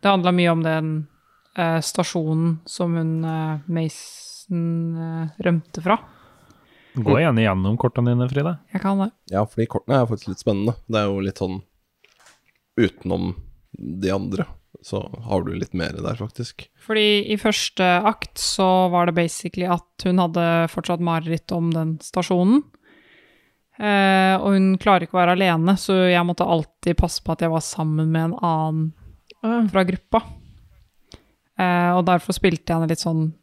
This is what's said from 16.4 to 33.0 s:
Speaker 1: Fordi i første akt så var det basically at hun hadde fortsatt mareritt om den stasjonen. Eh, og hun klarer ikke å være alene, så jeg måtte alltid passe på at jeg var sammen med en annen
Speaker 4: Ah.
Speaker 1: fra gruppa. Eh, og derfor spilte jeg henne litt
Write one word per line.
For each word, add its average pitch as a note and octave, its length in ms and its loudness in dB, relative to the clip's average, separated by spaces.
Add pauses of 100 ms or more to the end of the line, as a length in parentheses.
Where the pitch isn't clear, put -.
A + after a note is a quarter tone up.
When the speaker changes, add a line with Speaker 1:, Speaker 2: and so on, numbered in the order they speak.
Speaker 1:
Fordi G#3 500 0
i G#3+ 60 0
første - 480 -2 (220)
akt - 300 -2
så F#3 540 2
var F3 180 2
det E3+ 80 -2
basically F3 520 -4
at F3 160 0 (200)
hun F#3 140 2
hadde E3+ 540 2
fortsatt E3+ 300 -4
mareritt E3 500 -2
om E3+ 200 -2
den D#3+ 280 -2
stasjonen. F#3 640 2 (1120)
Eh, F#3+ 640 4
og G3 140 2
hun F#3+ 240 4
klarer F#3+ 260 4
ikke F3 160 -4
å F3 80 6
være F3+ 80 4
alene, F3+ 400 4
så F#3 340 2
jeg F3 160 4
måtte F3 220 -2
alltid E3+ 480 -2
passe - 260 0
på D#3+ 120 -4
at - 60 -6
jeg E3 120 0
var D#3+ 80 0
sammen D#3 500 -2
med D#3+ 220 0
en - 100 -8
annen D#3+ 520 -2 (500)
Speaker 4:
Ah. A3+ 240 2
Speaker 1:
fra F#3+ 160 2
gruppa. F#3 400 -2 (1400)
Eh, F3 340 2
og F3+ 120 2
derfor F3+ 280 2
spilte E3 340 0
jeg E3 100 0
henne E3 100 0
litt D#3+ 160 -2